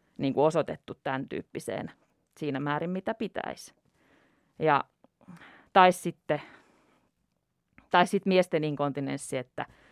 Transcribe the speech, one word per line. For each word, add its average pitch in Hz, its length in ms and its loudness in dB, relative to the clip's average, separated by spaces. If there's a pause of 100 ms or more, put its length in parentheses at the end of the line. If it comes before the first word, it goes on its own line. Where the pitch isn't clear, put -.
(180)
niinku, 135 260 0
osoitettu 156 600 -2
tän 135 260 -6
tyyppiseen - 600 -10 (460)
siinä 147 220 -6
määrin, 147 300 -4
mitä 190 240 -6
pitäisi. - 600 -10 (840)
Ja, 147 240 2 (880)
tai 185 180 10
sitten, 165 500 -4 (1500)
tai 180 180 6
sit 196 180 -2
miesten 180 380 2
inkontinenssi, 139 760 -4
että - 280 -10 (260)